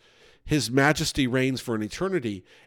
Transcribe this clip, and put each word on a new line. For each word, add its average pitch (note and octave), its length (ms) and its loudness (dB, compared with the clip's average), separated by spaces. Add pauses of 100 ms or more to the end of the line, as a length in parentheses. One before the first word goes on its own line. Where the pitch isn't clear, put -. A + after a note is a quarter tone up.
(420)
his C3 280 0
majesty C#3+ 560 2
reigns B2+ 340 0
for A#2+ 160 -4
an G#2+ 60 -2
eternity, A#2+ 640 -4 (220)